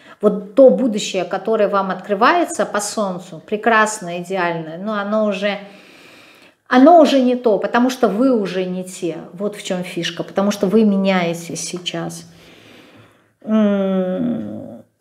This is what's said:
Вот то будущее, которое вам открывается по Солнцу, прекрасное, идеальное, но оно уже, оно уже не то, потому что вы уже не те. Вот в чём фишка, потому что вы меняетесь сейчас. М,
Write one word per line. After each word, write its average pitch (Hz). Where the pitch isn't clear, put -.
Вот 196
то 262
будущее, 202
которое 208
вам 196
открывается 214
по -
Солнцу, 185
прекрасное, 208
идеальное, 170
но 208
оно 208
уже, 196
оно 294
уже 269
не 247
то, 220
потому 240
что 240
вы 240
уже 190
не 180
те. 165
Вот 202
в -
чём 185
фишка, 170
потому 196
что 202
вы 220
меняетесь 190
сейчас. 170
М, 190